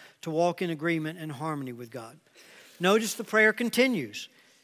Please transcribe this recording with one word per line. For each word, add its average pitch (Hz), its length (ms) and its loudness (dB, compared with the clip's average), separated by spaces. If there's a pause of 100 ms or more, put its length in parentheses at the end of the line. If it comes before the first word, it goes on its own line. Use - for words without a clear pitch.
(220)
to - 80 -8
walk 170 320 2
in 180 80 -2
agreement 160 480 -2
and 156 140 -8
harmony 143 400 -6
with 120 200 -14
God. 117 280 -14 (600)
Notice 208 340 4
the 226 100 -8
prayer 214 300 4
continues 226 760 0 (360)